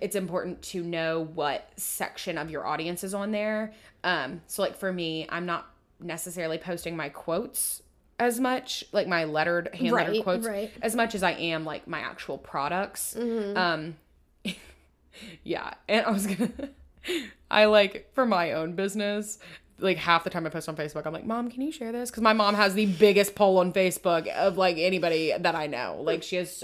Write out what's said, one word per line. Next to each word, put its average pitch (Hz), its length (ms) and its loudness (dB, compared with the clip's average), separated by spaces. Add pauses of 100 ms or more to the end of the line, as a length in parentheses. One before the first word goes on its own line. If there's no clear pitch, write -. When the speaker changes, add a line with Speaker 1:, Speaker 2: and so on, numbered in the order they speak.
Speaker 1:
it's 202 140 -4
important 180 480 -4
to 175 200 -6
know 165 500 -2
what 147 440 -2
section - 600 -6
of 156 140 -6
your 143 160 -6
audience 165 360 -4
is 190 120 -6
on 202 160 -4
there. 214 420 -2 (300)
Um, 160 420 -2
so, - 160 -6
like, 185 140 0
for 190 180 -4
me, 160 360 -4
I'm 175 180 -4
not 170 200 -4 (340)
necessarily 165 580 -6
posting 170 380 -6
my 147 120 -4
quotes - 720 -4 (360)
as 240 220 2
much, 254 440 -2 (100)
like, 185 140 2
my 170 180 2
lettered, 170 500 0
hand-lettered 202 380 2
Speaker 2:
Right, 220 100 2
Speaker 1:
quotes, 196 240 0
Speaker 2:
right. 208 240 -4 (100)
Speaker 1:
as 226 140 0
much 226 200 0
as 185 80 -2
I 175 80 4
am, 160 340 -2
like, 151 220 -8
my 156 120 -6
actual - 380 -8
products. 170 800 -4
Speaker 2:
Mm-hmm. 220 400 -2
Speaker 1:
Um, 165 380 0 (500)
<laughs> 185 100 -6 (880)
yeah, - 300 -6 (140)
and 214 180 2
I 226 60 0
was 196 160 0
gonna, 196 240 -2 (520)
<laughs> 302 480 -6
I, 214 140 6
like, 208 480 4
for 262 120 2
my 175 280 2
own 160 200 -2
business, 208 640 -4 (420)
like, 180 180 2
half 165 260 4
the 185 60 -2
time 170 160 -2
I 156 40 -2
post 165 200 -6
on 156 80 -6
Facebook, 151 280 -6
I'm 156 60 -4
like, - 140 -8
"Mom, 233 260 -2
can 247 100 -8
you 302 120 -2
share 226 180 -8
this?" 240 180 -6
'Cause 220 120 -6
my 220 100 6
mom 208 240 4
has 202 180 4
the 214 120 4
biggest 196 500 6
pull 190 220 6
on 180 160 4
Facebook 180 600 2
of, 185 240 2
like, 180 200 4
anybody 165 600 2
that 170 180 2
I 151 120 -2
know. 117 340 -4
Like, 160 220 0
she 185 140 -4
has, 175 260 -6